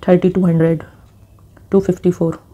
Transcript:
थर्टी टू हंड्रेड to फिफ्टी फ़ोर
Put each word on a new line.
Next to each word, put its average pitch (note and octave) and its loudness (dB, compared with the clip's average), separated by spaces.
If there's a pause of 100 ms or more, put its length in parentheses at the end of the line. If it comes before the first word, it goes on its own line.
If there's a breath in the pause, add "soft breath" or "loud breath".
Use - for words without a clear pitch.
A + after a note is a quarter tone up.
थर्टी F3+ 4
टू F#3 -2
हंड्रेड E3 0 (920)
to G3 4
फिफ्टी F3+ -2
फ़ोर E3 -4 (140)